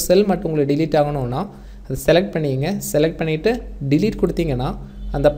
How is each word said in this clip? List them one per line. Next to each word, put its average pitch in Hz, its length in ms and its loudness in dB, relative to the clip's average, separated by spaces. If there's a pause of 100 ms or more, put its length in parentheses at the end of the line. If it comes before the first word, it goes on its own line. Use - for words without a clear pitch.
cell 185 220 6
மட்டும் 170 200 0
உங்களுக்கு 147 240 2
delete 151 280 0
ஆகணும்னா 143 400 -2 (440)
அதை 135 200 -6
select 185 300 4
பண்ணிக்கங்க. 147 360 0 (200)
Select 151 300 2
பண்ணிட்டு 160 320 0 (400)
delete 185 280 2
கொடுத்தீங்கன்னா 156 480 0 (480)
அந்த 143 100 6 (100)